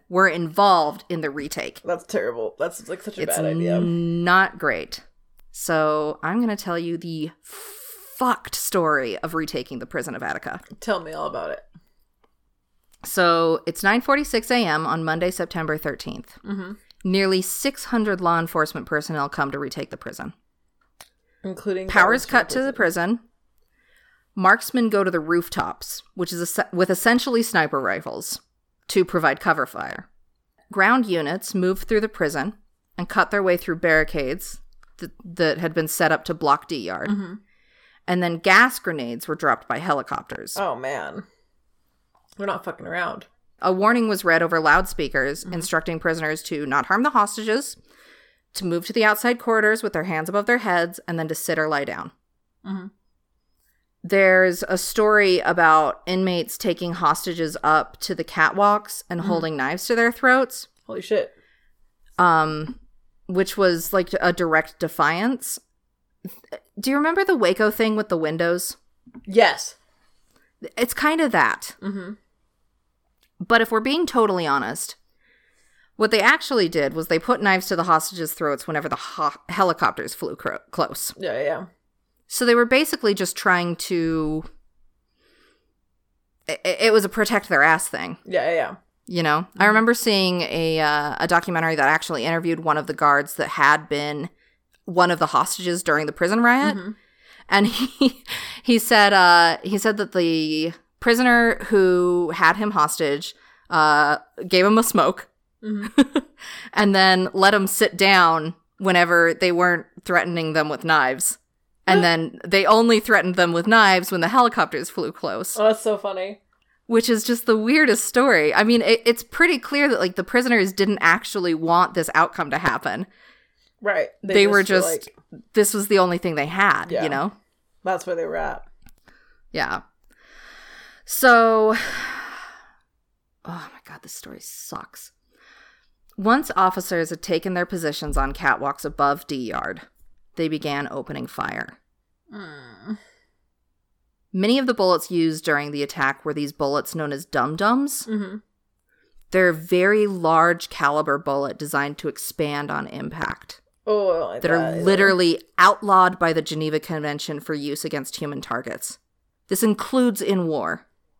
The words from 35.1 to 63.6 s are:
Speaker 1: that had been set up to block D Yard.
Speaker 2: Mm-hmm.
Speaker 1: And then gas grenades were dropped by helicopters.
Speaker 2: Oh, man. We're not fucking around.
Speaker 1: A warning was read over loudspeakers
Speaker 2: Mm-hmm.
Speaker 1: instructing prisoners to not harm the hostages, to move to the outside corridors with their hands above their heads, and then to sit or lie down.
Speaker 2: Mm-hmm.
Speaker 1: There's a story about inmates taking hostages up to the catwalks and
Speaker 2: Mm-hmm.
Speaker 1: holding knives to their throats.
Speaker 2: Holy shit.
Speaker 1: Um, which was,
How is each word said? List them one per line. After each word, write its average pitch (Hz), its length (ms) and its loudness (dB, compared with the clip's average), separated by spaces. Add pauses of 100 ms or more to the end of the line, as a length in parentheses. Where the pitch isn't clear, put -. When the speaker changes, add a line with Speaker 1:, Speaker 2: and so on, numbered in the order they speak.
Speaker 1:
that 170 320 0
had 160 160 -4
been 160 160 -2
set 160 220 0
up 156 140 -2
to 175 80 -4
block 147 340 0
D 160 100 -8
Yard. 92 320 -6
Speaker 2:
Mm-hmm. 196 240 -6 (760)
Speaker 1:
And 180 160 0
then 170 160 -2
gas 214 400 4
grenades 123 480 -6
were 151 80 -4
dropped 139 320 0
by 117 120 -4
helicopters. - 800 -6
Speaker 2:
Oh, 185 180 -4
man. 123 480 -8 (1120)
We're 202 80 -8
not 196 180 -6
fucking - 240 -12
around. 170 380 -8 (360)
Speaker 1:
A 185 120 2
warning 220 340 2
was 202 180 -2
read 165 160 4
over 165 180 0
loudspeakers 151 840 0
Speaker 2:
Mm-hmm. 180 100 -12
Speaker 1:
instructing 165 460 -4
prisoners 160 440 -4
to 151 220 -6
not 139 200 0
harm 208 180 0
the 294 60 2
hostages, 220 640 -2 (800)
to - 120 -8
move 170 200 -4
to - 80 -8
the 233 100 0
outside 214 340 2
corridors 220 460 0
with 214 80 -4
their 160 140 -4
hands 165 240 -4
above 202 160 -2
their 240 140 0
heads, 175 400 -2 (100)
and 165 100 -4
then 160 80 -4
to 156 80 -6
sit 160 240 -4
or 156 80 0
lie 143 160 -2
down. - 280 -10 (540)
Speaker 2:
Mm-hmm. 190 220 -10 (1120)
Speaker 1:
There's 185 680 4
a 185 80 -2
story 208 640 2
about 156 640 2
inmates 185 520 -2
taking 175 360 -4
hostages 165 680 -2
up 151 360 0
to - 160 -6
the 170 80 -6
catwalks 202 840 0
and 170 100 -6
Speaker 2:
Mm-hmm. 190 100 -4
Speaker 1:
holding 160 280 -2
knives 139 300 -4
to 240 80 0
their 233 160 2
throats. 254 580 2 (180)
Speaker 2:
Holy 185 140 -12
shit. - 320 -2 (840)
Speaker 1:
Um, 156 600 2 (520)
which 190 280 -2
was, 175 360 2